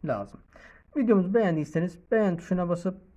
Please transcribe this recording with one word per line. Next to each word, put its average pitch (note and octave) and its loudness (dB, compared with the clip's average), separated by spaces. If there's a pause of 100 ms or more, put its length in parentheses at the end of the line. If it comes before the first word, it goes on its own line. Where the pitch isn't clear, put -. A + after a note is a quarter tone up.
lazım. G#2 -6 (580)
Videomuzu G3+ 4
beğendiyseniz E3 0 (120)
beğen G3+ 2
tuşuna F3+ -2
basıp F3 -4 (200)